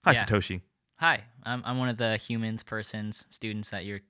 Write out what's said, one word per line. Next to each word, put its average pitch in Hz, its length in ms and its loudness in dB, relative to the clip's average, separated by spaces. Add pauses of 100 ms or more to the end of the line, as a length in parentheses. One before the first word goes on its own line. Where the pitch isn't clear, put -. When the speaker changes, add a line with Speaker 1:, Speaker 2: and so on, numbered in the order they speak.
Speaker 1:
Hi, 180 80 10
Speaker 2:
Yeah. 117 120 6
Speaker 1:
Satoshi. 95 360 2 (360)
Speaker 2:
Hi. 156 260 2 (200)
I'm, 123 220 -4
I'm 123 120 0
one 127 120 2
of 113 80 -2
the 110 200 2
humans, 113 460 -2
persons, 107 640 -6
students 107 420 -6
that 95 140 -6
you're 101 140 -6 (100)